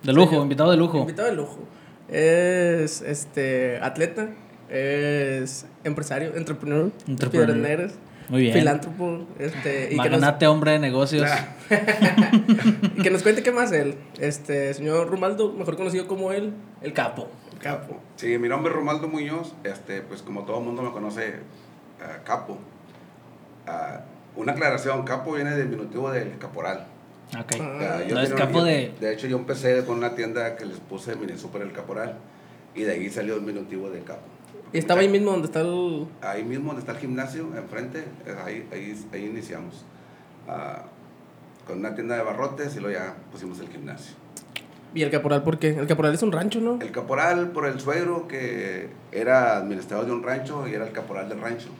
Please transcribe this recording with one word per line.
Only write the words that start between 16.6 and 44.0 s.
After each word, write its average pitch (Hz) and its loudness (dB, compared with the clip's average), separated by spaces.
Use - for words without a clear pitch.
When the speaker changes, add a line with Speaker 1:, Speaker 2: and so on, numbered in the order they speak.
Speaker 2:
el 147 -8
Capo. 120 -2
El - -18
Capo. - -8
Speaker 3:
Sí, 120 0
mi 120 0
nombre 151 0
es 156 -2
Romaldo 151 -2
Muñoz. 156 -6
Este, 98 -8
pues, 95 -14
como 101 -8
todo 110 -4
mundo 120 -6
me 123 -4
conoce, 104 -6
ah, 78 -14
Capo. 104 -4
Ah, 80 -6
una 113 -2
aclaración, 135 0
Capo 131 -4
viene 147 -2
del 139 0
diminutivo 113 -6
del 113 -4
caporal. 90 -8
Speaker 1:
Ok. - -6
Speaker 2:
Ah. 143 -4
Speaker 3:
Ah, 87 -4
yo - 0
Speaker 1:
No 127 2
es 135 2
Speaker 3:
tenía, 135 2
Speaker 1:
Capo 139 4
Speaker 3:
yo, 170 4
Speaker 1:
de 139 2
Speaker 3:
de... 107 -2
hecho, 131 -6
yo 127 0
empecé 127 2
con 117 -2
una 120 -2
tienda 117 -4
que 113 -12
les 92 -10
puse - -10
Mini 87 -8
Super 98 -10
El 98 -10
Caporal, 107 -8
y 98 -6
de 107 0
ahí 92 -4
salió 107 -4
el 107 -4
diminutivo 98 -8
de 87 -10
Capo. 82 -14
Speaker 2:
¿Y 165 0
estaba 175 4
ahí 196 6
Speaker 3:
Mucha 202 4
Speaker 2:
mismo 202 2
donde 175 0
está 160 -2
el? 170 -2
Speaker 3:
Ahí 104 -6
mismo 131 -6
donde 139 -8
está 120 -10
el - -8
gimnasio, 135 -6
enfrente, 123 -10
eh, 101 -10
ahí, 107 -10
ahí, 104 -10
ahí 101 -8
iniciamos. 90 -12
Ah, 80 -10
con 90 -8
una 107 -6
tienda 117 -4
de 113 -2
barrotes 135 -4
y - -8
luego 98 -6
ya 92 -8
pusimos 87 -12
el - -14
gimnasio. - -14